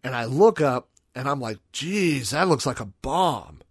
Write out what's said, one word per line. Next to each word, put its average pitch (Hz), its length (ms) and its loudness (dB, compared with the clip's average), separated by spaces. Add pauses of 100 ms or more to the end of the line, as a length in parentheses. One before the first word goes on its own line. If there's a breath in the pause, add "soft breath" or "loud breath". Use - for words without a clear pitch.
And 127 100 -6
I 117 120 -2
look 160 340 4
up, 131 300 0 (260)
and 127 120 -6
I'm 143 120 -2
like, 110 180 -6 (140)
"Geez, 160 580 -2
that 170 160 2
looks 151 200 2
like 123 120 -4
a 104 140 -12 (100)
bomb." 135 680 -2